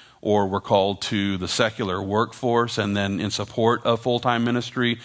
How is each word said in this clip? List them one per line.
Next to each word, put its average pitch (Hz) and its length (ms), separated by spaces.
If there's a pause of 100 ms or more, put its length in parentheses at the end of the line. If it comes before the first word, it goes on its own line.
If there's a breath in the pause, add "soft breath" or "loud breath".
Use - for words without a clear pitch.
(200 loud breath)
or 104 280
we're 95 140
called 98 420
to 98 340
the 90 100
secular 104 540
workforce 117 800
and 101 180
then 98 220
in 101 100
support 113 560
of 117 160
full-time 120 420
ministry, 120 600